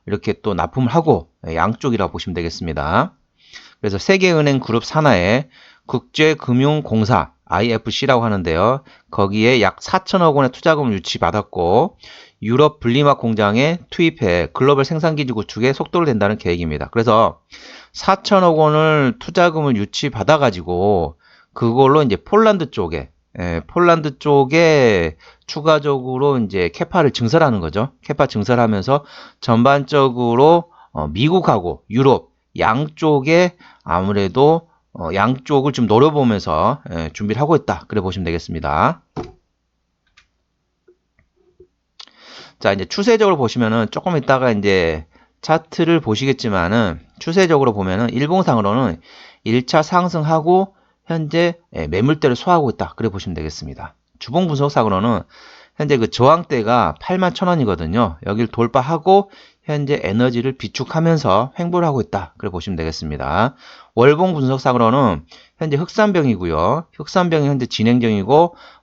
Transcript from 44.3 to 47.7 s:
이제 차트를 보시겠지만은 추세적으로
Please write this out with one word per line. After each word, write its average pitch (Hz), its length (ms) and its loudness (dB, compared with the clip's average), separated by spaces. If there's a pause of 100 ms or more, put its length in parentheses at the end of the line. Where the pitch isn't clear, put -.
이제 92 560 0 (340)
차트를 165 600 0
보시겠지만은 107 1000 -2 (180)
추세적으로 165 540 2